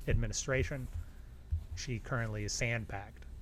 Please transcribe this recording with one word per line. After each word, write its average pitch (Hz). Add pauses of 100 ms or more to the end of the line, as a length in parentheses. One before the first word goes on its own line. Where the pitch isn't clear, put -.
administration. 127 (880)
She 120
currently 110
is 101
sandbagged 110 (160)